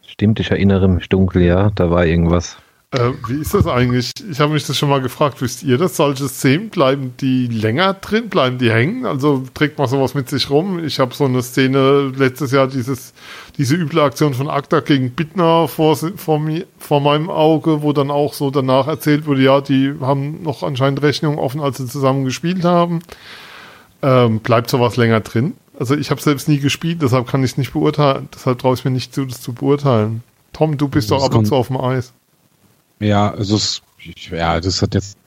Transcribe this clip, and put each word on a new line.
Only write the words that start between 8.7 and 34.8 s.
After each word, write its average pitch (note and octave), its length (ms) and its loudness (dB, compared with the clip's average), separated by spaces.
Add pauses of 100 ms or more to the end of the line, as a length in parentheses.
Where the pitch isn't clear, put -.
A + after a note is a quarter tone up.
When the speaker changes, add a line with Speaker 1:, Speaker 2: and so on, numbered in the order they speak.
Speaker 2:
hängen? A#2+ 360 0
Also C3+ 380 0 (100)
trägt D3+ 240 -2
man C#3 100 0
sowas C3+ 240 0
mit C#3 160 -4
sich C#3 220 -4
rum? F3 340 0
Ich C#3 160 -4
habe B2 140 0
so D3 100 0
eine B2+ 180 0
Szene C3+ 720 2
letztes C3 380 0
Jahr, C3+ 140 4
dieses, C3 480 -6 (420)
diese C#3+ 200 2
üble E3 240 0
Aktion C#3+ 340 2
von C#3 160 -4
Aktag C#3+ 340 -2
gegen C3 280 0
Bittner E3 560 0
vor, D#3 280 2
vor D#3 420 -4
mir, D#3 280 -4 (120)
vor D3 220 0
meinem D3 300 2
Auge, D#3 500 2
wo D3 140 0
dann C#3+ 160 0
auch D3 240 0
so C#3 160 -2
danach C3 380 2
erzählt D3+ 360 0
wurde, C#3 160 0
ja, C3+ 220 6
die C#3 400 0
haben C#3+ 400 -2
noch D#3 200 -6
anscheinend C#3 380 -2
Rechnungen D3 380 0
offen, C#3 240 -4
als C#3 160 -2
sie C3+ 80 -6
zusammen C3+ 400 0
gespielt E3+ 360 -4
haben. F3 380 2 (1000)
Ähm, B2 380 4
bleibt A#2 280 0
sowas A#2+ 300 0
länger A2+ 220 4
drin? B2 340 -2 (240)
Also C3+ 160 0
ich D3 160 -4
habe C#3 100 -2
selbst C#3+ 260 0
nie D3 120 2
gespielt, E3 420 -2
deshalb B2+ 260 2
kann C3+ 160 -2
ich's B2+ 140 -2
nicht C3+ 160 -4
beurteilen. D3 640 0
Deshalb B2 240 -2
traue C3 160 0
ich A#2+ 100 -8
mir C#3 60 0
nicht B2+ 240 -6
zu, C#3 100 -2
das B2+ 160 -12
zu B2 140 -10
beurteilen. A#2+ 680 0 (300)
Tom, D3+ 240 -2
du C#3+ 120 -2
bist C3+ 220 0
Speaker 3:
Das C#3 60 2
Speaker 2:
doch C#3 80 0
ab B2+ 60 2
und B2 60 0
Speaker 3:
kommt A2 100 4
Speaker 2:
zu A2 100 0
auf B2 120 0
dem C3 100 -4
Eis. B2+ 340 -2 (880)
Speaker 3:
Ja, G#2 320 2
also G#2 240 0
es, - 260 -4 (160)
ich, - 320 -18
ja, E2 300 -2
das F2+ 200 -2